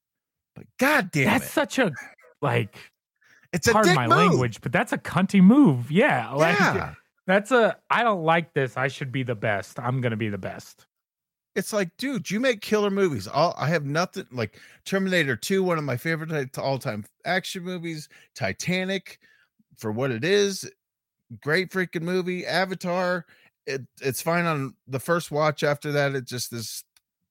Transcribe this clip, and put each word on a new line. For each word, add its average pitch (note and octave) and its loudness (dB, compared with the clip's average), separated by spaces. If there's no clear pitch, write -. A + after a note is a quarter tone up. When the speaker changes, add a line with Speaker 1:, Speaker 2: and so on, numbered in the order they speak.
Speaker 1:
But - -18
God B3+ 2
damn C#3+ 2
Speaker 2:
That's A#3 2
Speaker 1:
it. - -12
Speaker 2:
such - -2
a, A3+ 2
like, A#2+ 0
Speaker 1:
It's - 0
a A3+ 4
Speaker 2:
pardon A3 6
Speaker 1:
dick F#4 6
Speaker 2:
my B2 2
Speaker 1:
move. - 6
Speaker 2:
language, - 2
but B2 -6
that's F#3+ 0
a - -2
cunty F#3+ 4
move. F3 8
Yeah. D#3+ 2
Like, D#3 4
Speaker 1:
Yeah. B3+ 0
Speaker 2:
that's G3+ 2
a, A3 4
"I F#3+ 2
don't G3+ 0
like D#3+ 2
this. C3+ -2
I C3 0
should C3+ -6
be C3 -2
the A#2+ -4
best. G2+ -4
I'm B2+ -2
gonna A#2 -2
be A2 -4
the G2+ -6
best." - -14
Speaker 1:
It's G3 -2
like, G3+ -2
"Dude, B3+ -6
you G#3 -2
make B3 0
killer G#3 0
movies." E3 0
All, D#3+ 2
I C3 -2
have D#3+ 0
nothing, E3+ -4
like, A#2+ -6
Terminator F3+ 0
two, F#3+ 0
one F3+ 0
of D3+ -4
my B2+ -2
favorite D#3+ -6
ti-, C#3+ -4
to - -10
all C3+ -2
time G#2+ -8
action F3+ -4
movies. E3+ -10
Titanic, F#3 -4
for A2 -6
what B2+ -2
it A#2 -4
is, G3+ 0
great E3 0
freaking F3+ -4
movie. F3+ -4
Avatar, F3+ -2
it, C3+ -6
it's C3 -2
fine E3+ 2
on C#3+ -2
the C3 -6
first E3+ -2
watch. D3+ 0
After D3 -2
that, C#3 0
it C3 -4
just - -8
is A#2 -10